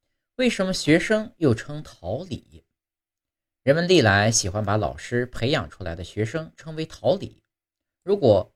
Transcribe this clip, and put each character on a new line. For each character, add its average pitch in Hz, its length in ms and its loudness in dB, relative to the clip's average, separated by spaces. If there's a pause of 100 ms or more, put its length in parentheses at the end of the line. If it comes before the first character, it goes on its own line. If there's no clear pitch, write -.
(340)
为 247 160 0
什 190 160 -2
么 190 60 -2
学 165 260 4
生 214 380 -2
又 135 180 2
称 147 300 -8
桃 123 400 -8
李？ - 400 -14 (960)
人 135 120 4
们 170 120 -2
历 175 140 6
来 104 320 4
喜 104 160 -2
欢 107 160 -4
把 101 120 0
老 71 200 -4
师 120 300 -4
培 120 240 -4
养 104 200 -4
出 - 140 -16
来 85 100 -8
的 87 80 -10
学 104 220 -6
生 160 320 -8
称 156 180 -16
为 160 100 -8
桃 143 300 -2
李。 120 260 -10 (600)
如 196 160 -2
果 107 380 4